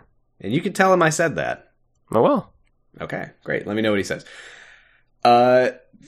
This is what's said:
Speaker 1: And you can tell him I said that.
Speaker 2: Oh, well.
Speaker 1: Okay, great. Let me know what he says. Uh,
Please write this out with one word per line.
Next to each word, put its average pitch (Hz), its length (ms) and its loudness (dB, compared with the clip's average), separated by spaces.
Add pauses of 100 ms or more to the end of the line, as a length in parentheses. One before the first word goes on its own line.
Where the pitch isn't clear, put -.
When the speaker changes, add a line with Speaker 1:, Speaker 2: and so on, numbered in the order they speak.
(420)
Speaker 1:
And 98 120 -8
you 160 80 0
can 190 120 -6
tell 190 180 2
him 180 120 2
I 156 80 2
said 156 240 -2
that. 62 360 -8 (400)
Speaker 2:
Oh, 110 120 2
well. 240 300 -2 (460)
Speaker 1:
Okay, - 280 -10 (160)
great. - 240 -8
Let 104 80 -6
me 110 80 -4
know 110 80 0
what 101 80 0
he 92 40 -2
says. - 220 -10 (1000)
Uh, 123 460 4 (380)